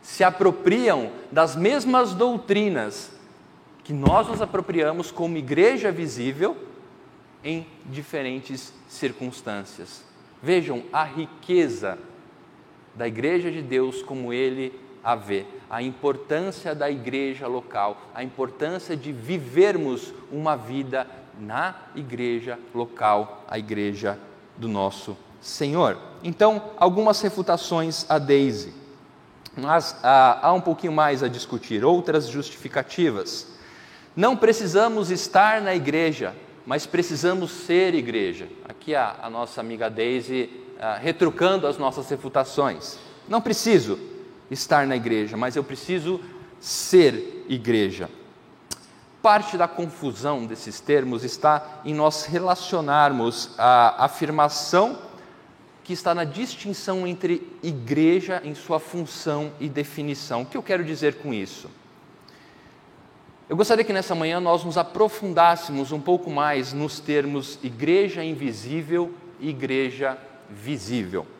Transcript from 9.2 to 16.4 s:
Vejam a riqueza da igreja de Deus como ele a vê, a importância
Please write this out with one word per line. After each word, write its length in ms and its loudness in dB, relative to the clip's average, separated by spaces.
Vejam 520 0
a 100 0
riqueza 960 -2
da 140 -6
igreja 420 -2
de 100 -8
Deus 420 -2
como 300 -8
ele 400 -2
a 120 0
vê, 300 -4
a 140 -6
importância 920 -4